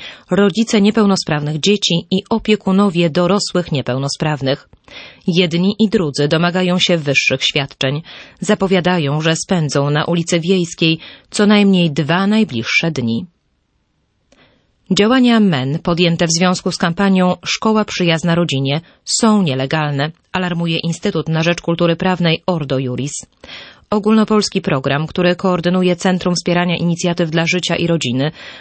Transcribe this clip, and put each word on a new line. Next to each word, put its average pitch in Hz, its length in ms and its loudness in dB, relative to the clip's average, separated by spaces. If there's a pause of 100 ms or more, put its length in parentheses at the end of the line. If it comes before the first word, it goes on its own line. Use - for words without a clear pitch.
(320)
rodzice 202 500 2
niepełnosprawnych 180 760 0
dzieci 202 340 0 (180)
i 185 60 0 (120)
opiekunowie 196 800 0
dorosłych 175 600 0
niepełnosprawnych. 135 1000 -2 (580)
Jedni 180 520 2
i 214 100 4
drudzy 151 380 0
domagają 175 520 0
się 180 180 2
wyższych 139 460 -2
świadczeń. 139 580 -2 (380)
Zapowiadają, 175 840 0
że 165 140 2
spędzą 151 540 0
na 147 160 0
ulicy 170 340 0
Wiejskiej 170 600 0 (300)
co - 160 0
najmniej 196 460 4
dwa 165 360 0
najbliższe 165 640 0
dni. 117 340 -4 (1700)
Działania 233 480 4
men 156 400 0
podjęte 170 480 0
w 165 40 0
związku 180 400 0
z - 60 -6
kampanią 185 580 2 (100)
Szkoła 214 400 0
Przyjazna 170 500 0
Rodzinie 143 460 -2 (240)
są 214 360 2
nielegalne, 147 680 -2 (200)
alarmuje 170 460 -2
Instytut 165 520 -4
na 160 140 0
Rzecz 170 180 0
Kultury 170 340 0
Prawnej 175 500 0
Ordo 143 340 -2
Juris. 127 320 -4 (800)
Ogólnopolski 208 720 2
program, 143 460 -2
który 180 280 0
koordynuje 180 600 0
Centrum 180 400 0
Wspierania 175 400 0
Inicjatyw 170 560 -2
dla 165 140 0
Życia 175 300 -2
i 170 120 -2
Rodziny, 143 440 0 (300)